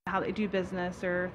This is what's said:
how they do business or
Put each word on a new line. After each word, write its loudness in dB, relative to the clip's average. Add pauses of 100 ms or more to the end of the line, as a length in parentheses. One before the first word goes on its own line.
how 2
they 0
do 0
business 0
or 2